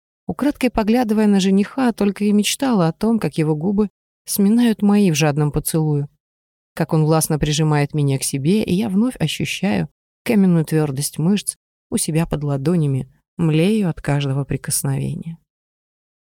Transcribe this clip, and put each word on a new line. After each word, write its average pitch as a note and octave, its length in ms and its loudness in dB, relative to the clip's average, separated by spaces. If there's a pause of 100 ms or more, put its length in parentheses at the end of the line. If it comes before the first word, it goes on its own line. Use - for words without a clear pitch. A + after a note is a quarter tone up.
(280)
Украдкой B3+ 420 -2
поглядывая A3 580 2
на G3+ 120 4
жениха, G3 520 0
только G3+ 340 -2
и G#3 60 2
мечтала G#3 560 0
о E3 60 -2
том, A3 260 0
как D#3+ 180 -4
его D#3 180 0
губы G3 340 -2 (360)
сминают A3+ 560 2
мои G3+ 300 4
в D#3 40 0
жадном D3 360 2
поцелую, D3+ 560 -2 (680)
как - 180 -2
он D#3 100 4
властно D#3 360 2
прижимает D3+ 540 0
меня C#3 260 0
к - 40 -8
себе, D3+ 400 0
и - 100 -2
я G#3+ 160 -2
вновь G#3+ 280 0
ощущаю F3+ 720 -2 (340)
каменную F#3 420 2
твердость D3 520 -2
мышц F3 380 -2 (340)
у - 80 -4
себя D#3+ 280 -2
под D3 180 -6
ладонями, C#3+ 680 -2 (260)
млею E3+ 520 2
от - 120 -8
каждого C#3+ 440 -2
прикосновения. C#3 960 -6 (880)